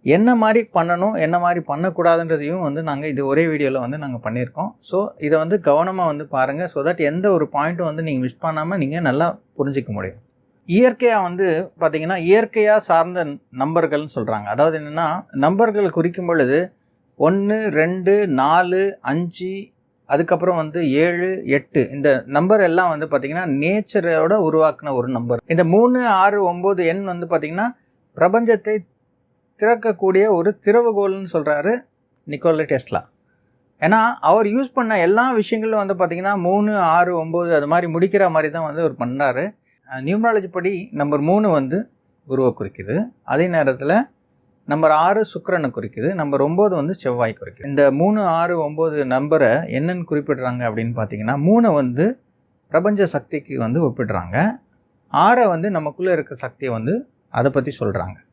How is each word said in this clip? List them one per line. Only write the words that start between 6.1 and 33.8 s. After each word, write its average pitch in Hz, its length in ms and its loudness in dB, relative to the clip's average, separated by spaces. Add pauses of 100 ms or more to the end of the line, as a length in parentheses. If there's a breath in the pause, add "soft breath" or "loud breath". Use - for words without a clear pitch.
வந்து 147 140 -6 (100)
பாருங்க. 139 360 -2
So 147 140 -6
that 170 140 -2 (100)
எந்த 175 160 -4 (100)
ஒரு 151 100 2 (100)
பாயிண்ட்டும் 165 340 -2
வந்து 160 180 -6
நீங்க 135 160 -2
மிஸ் 127 220 -6
பண்ணாம 160 380 -4
நீங்க 143 140 -4 (120)
நல்லா 147 180 0 (300)
புரிஞ்சுக்க 135 400 -4
முடியும். 95 200 -10 (520)
இயற்கையா 233 480 4 (100)
வந்து 180 200 -2 (360)
பாத்தீங்கன்னா 160 420 -2
இயற்கையா 214 520 4 (100)
சார்ந்த 170 400 2 (340)
நம்பர்கள்னு 151 560 -2
சொல்றாங்க. 107 380 -4
அதாவது 156 260 2
என்னன்னா 151 260 -4 (380)
நம்பர்கள் 202 540 2
குறிக்கும் 175 320 -2
பொழுது 147 280 2 (600)
ஒண்ணு, 202 400 2 (200)
ரெண்டு, 185 360 2 (260)
நாலு, 180 420 2 (300)
அஞ்சு, 180 400 -6 (560)
அதுக்கப்புறம் 170 540 2
வந்து 156 180 -6 (240)
ஏழு, 175 260 -2 (260)
எட்டு, - 260 0 (120)
இந்த 143 160 2 (260)
நம்பர் 196 320 4
எல்லாம் 175 260 2
வந்து 151 200 -6
பாத்தீங்கன்னா 151 320 -4 (160)
நேச்சரோட 175 720 2 (140)
உருவாக்குன 151 520 2
ஒரு 123 160 -4
நம்பர். 120 260 -4 (120)
இந்த 175 100 4 (100)
மூணு, 247 240 4 (220)
ஆறு, 202 180 4 (140)
ஒன்பது 180 280 0 (120)
எண் 196 200 -6
வந்து 175 200 -8
பாத்தீங்கன்னா 170 360 -2 (480)
பிரபஞ்சத்தை 214 580 2 (840)
திறக்கக்கூடிய 208 640 2 (120)
ஒரு 170 140 2 (160)
திறவுகோல்னு 202 680 2
சொல்றாரு 151 400 0 (560)
நிக்கோலா 156 420 0
டெஸ்லா. 123 320 -2 (800)